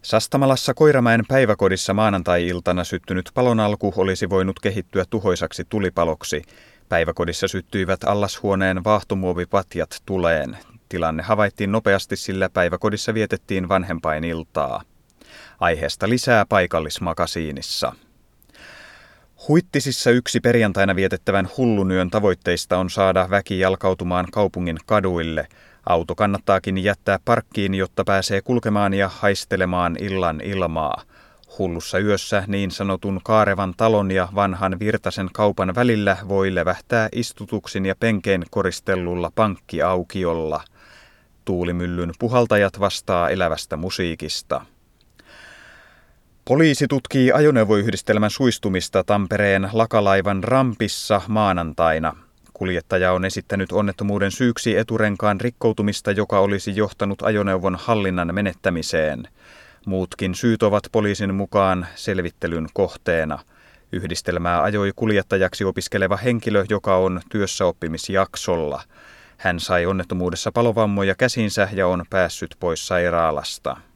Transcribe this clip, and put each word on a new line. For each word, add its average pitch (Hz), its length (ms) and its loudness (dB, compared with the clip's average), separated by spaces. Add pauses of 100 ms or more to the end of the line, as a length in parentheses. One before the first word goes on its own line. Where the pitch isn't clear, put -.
Sastamalassa 135 720 0
Koiramäen 120 540 4
päiväkodissa 101 680 2
maanantai-iltana 90 880 0
syttynyt 92 500 -6
palon 123 260 2
alku 104 380 0
olisi 95 320 0
voinut 95 300 0
kehittyä 95 500 -2
tuhoisaksi 92 600 -2
tulipaloksi. 85 720 -2 (480)
Päiväkodissa 85 580 0
syttyivät 92 560 -4
allashuoneen 95 800 0
vaahtomuovipatjat 92 1200 -2
tuleen. 82 520 0 (320)
Tilanne 80 340 -2
havaittiin 101 480 0
nopeasti, 101 440 0
sillä 95 340 -4
päiväkodissa 101 640 0
vietettiin 98 560 -2
vanhempainiltaa. 82 1120 -2 (760)
Aiheesta 85 500 -2
lisää 120 400 2
paikallismakasiinissa. 82 1400 -2 (1500)
Huittisissa 139 640 2
yksi 123 280 2
perjantaina 101 560 2
vietettävän 95 640 0
hullun 104 340 2
yön 92 180 2
tavoitteista 90 680 0
on 92 120 0
saada 92 400 2
väki 98 300 0
jalkautumaan 92 720 0
kaupungin 90 540 0
kaduille. 85 640 0 (380)
Auto 85 300 0
kannattaakin 98 640 0
jättää 98 480 0
parkkiin, 104 500 0
jotta 95 280 -2
pääsee 98 380 0
kulkemaan 104 520 0
ja 98 160 0
haistelemaan 90 880 0
illan 92 420 -2
ilmaa. 82 600 -4 (560)
Hullussa 90 420 -2
yössä 101 480 0
niin 101 240 -2
sanotun 98 520 -4
kaarevan 101 540 2
talon 104 340 2
ja 92 240 0
vanhan 95 440 0
Virtasen 101 540 -2
kaupan 98 420 0
välillä 104 420 2 (100)
voi 95 280 0
levähtää 92 560 0
istutuksin 104 760 -6
ja 95 140 0
penkein 98 520 0
koristellulla 90 840 -2
pankkioaukiolla. 87 1300 -2 (840)
Tuulimyllyn 87 760 -4
puhaltajat 110 600 2
vastaa 92 500 0
elävästä 80 480 -2
musiikista. 80 880 -6 (1800)
Poliisi 147 380 4
tutkii 131 440 2
ajoneuvoyhdistelmän 107 960 2
suistumista 98 760 0
Tampereen 101 720 2
Lakalaivan 101 680 2
rampissa 113 840 0
maanantaina. 82 880 0 (380)
Kuljettaja 92 580 0
on 92 140 0
esittänyt 95 460 -4
onnettomuuden 101 600 0
syyksi 117 460 0
eturenkaan 104 640 0
rikkoutumista, 107 680 0
joka 101 280 2
olisi 98 360 0
johtanut 101 460 -2
ajoneuvon 98 540 0
hallinnan 90 600 -2
menettämiseen. 85 880 -2 (600)
Muutkin 92 500 -4
syyt 113 280 0
ovat 104 280 2
poliisin 101 440 0
mukaan 95 600 0
selvittelyn 85 800 -4
kohteena. 82 640 -2 (520)
Yhdistelmää 87 720 -2
ajoi 101 320 0
kuljettajaksi 101 680 0
opiskeleva 95 540 -2
henkilö, 107 520 0
joka 101 280 0
on 92 240 0 (100)
työssäoppimisjaksolla. 87 1500 -2 (560)
Hän 87 220 -2
sai 87 260 0
onnettomuudessa 90 640 -2
palovammoja 104 640 2
käsiinsä 110 580 0
ja 95 140 2
on 90 220 0
päässyt 92 500 -2
pois 82 280 -4
sairaalasta. 85 920 0 (180)